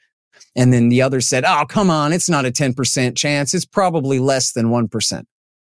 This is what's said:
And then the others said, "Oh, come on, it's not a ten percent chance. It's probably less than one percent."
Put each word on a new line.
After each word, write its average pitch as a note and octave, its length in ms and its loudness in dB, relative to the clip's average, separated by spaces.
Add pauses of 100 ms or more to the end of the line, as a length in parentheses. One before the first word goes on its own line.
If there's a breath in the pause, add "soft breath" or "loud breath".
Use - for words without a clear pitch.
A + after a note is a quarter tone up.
(560 soft breath)
And B2+ 180 4
then A#2+ 160 4
the B2 120 4
others C3 260 0
said, C3 180 -2
"Oh, D3+ 220 2
come G3+ 240 2
on, D3+ 220 0
it's F3+ 160 -2
not C#3+ 160 0
a B2 60 0
ten B2+ 220 0
percent B2+ 440 -2
chance. D3 360 -2
It's F3+ 120 -4
probably D#3+ 540 0
less C3 340 0
than A2+ 180 0
one A#2 160 0
percent." - 400 -6 (440)